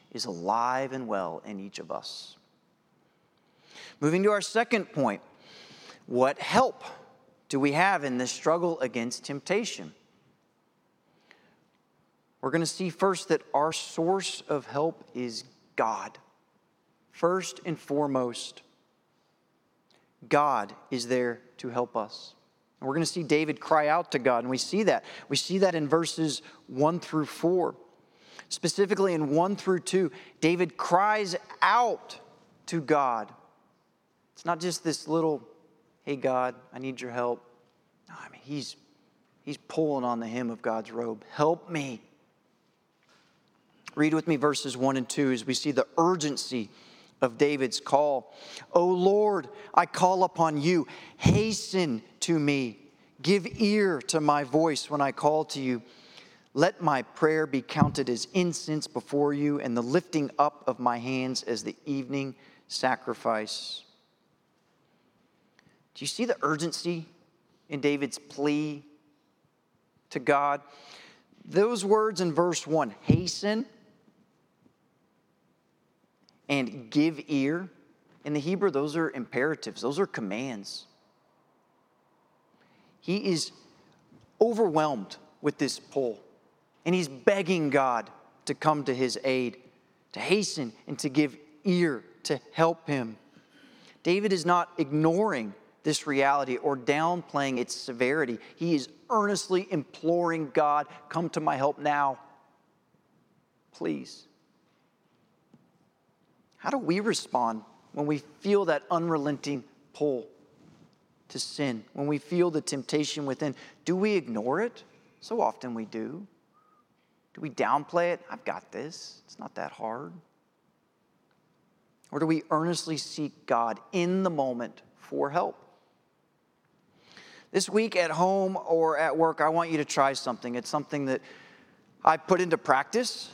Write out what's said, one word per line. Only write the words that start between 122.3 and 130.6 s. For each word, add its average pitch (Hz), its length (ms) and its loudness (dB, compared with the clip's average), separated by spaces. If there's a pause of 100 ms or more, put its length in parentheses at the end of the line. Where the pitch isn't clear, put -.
earnestly 160 460 -2
seek - 480 -10
God 117 340 0 (100)
in 185 320 0
the 185 80 0
moment 127 520 -4 (140)
for 139 340 -4
help? - 280 -2 (1900)
This 190 180 0
week 214 280 0
at 170 140 2
home 190 460 2
or 160 400 2
at 151 200 2
work, 160 240 2
I 156 80 4
want 165 220 0
you 156 80 0
to 147 60 0
try 139 280 2
something. 123 420 -6
It's 120 160 -6